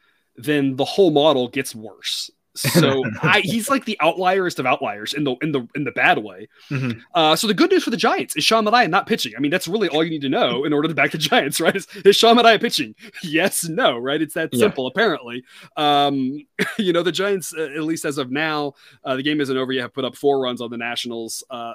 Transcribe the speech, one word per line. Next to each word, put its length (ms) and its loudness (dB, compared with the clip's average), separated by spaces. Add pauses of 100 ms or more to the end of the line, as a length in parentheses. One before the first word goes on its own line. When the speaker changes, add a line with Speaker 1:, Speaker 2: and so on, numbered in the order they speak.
(360)
Speaker 1:
then 400 -2
the 100 0
whole 260 4
model 360 4
gets 260 -6
worse. 560 -10 (240)
So 480 2 (120)
Speaker 2:
<laughs> 80 -12
Speaker 1:
I, 180 4
he's 300 -2
like 160 0
the 160 -4
outliest 580 0
of 60 -2
outliers 480 -2
in 100 -2
the, 180 -2
in 120 -2
the, 200 -2
in 120 -6
the 80 -6
bad 240 2
way. 320 -12 (200)
Speaker 2:
Mm-hmm. 300 -4 (160)
Speaker 1:
Uh, 180 4
so 140 -2
the 60 2
good 180 2
news 140 2
for 60 -6
the 60 -4
Giants 380 -2
is 80 -4
Sean 220 2
Manaea 240 2
not 180 0
pitching. 300 -2
I 20 -8
mean, 120 0
that's 180 -2
really 180 0
all 160 0
you 60 -4
need 140 -6
to 60 -2
know 360 0
in 80 0
order 160 0
to 40 -4
back 180 0
the 60 -6
Giants, 440 0
right? 120 4
Is, 140 -4 (160)
is 140 8
Sean 180 8
Manaea 240 6
pitching? 340 -2 (300)
Yes, 460 -2
no, 280 0
right? 240 -2
It's 120 -6
that 180 -4
Speaker 2:
Yeah. 140 4
Speaker 1:
simple, 220 0
apparently. 580 -2 (320)
Um, 680 0 (160)
<laughs> 160 -6
you 140 0
know, 120 2
the 100 0
Giants, 440 -4
uh, 160 -6
at 100 -6
least 200 -4
as 140 -4
of 140 -4
now, 420 -2 (320)
uh, 100 -2
the 80 -4
game 160 0
isn't 160 0
over 160 -2
yet, 120 -2
have 100 -10
put 100 -6
up 140 -6
four 240 2
runs 180 -4
on 100 -8
the 80 -10
Nationals. 720 -8
Uh, 260 -10